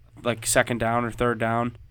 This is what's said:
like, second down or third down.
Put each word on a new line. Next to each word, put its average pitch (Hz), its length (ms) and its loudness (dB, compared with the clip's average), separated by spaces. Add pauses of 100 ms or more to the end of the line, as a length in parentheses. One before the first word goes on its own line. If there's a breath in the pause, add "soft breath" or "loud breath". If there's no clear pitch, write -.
(220)
like, 113 240 -2
second 123 320 4
down 117 260 0
or 113 60 -2
third 120 280 0
down. 117 380 0 (140)